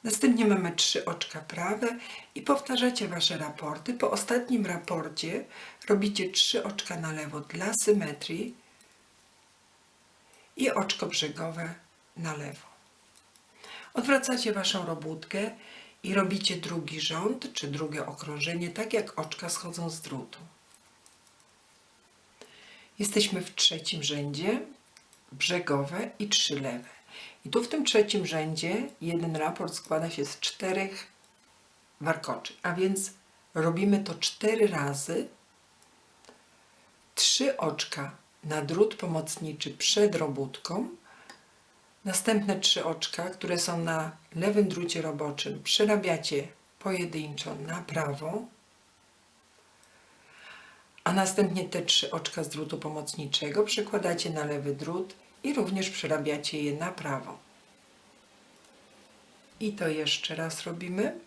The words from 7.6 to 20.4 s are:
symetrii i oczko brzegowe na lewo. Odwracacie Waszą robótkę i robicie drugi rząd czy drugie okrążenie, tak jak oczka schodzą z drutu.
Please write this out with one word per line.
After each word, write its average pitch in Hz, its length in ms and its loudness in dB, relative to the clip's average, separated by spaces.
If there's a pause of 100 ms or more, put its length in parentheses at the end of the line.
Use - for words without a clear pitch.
symetrii 190 800 2 (2000)
i 254 140 4
oczko - 360 0
brzegowe 165 680 -4 (420)
na 165 200 -4
lewo. 143 300 -10 (1300)
Odwracacie 247 580 2
Waszą 190 340 0
robótkę 160 640 -4 (520)
i 185 120 -2
robicie 190 420 2
drugi 160 440 -6
rząd 196 520 -2
czy - 160 -4
drugie 147 380 -4
okrążenie, 156 640 -4
tak 220 220 -4
jak - 260 0
oczka 170 300 -6
schodzą 170 420 -4
z 156 100 -8
drutu. - 380 -8 (2500)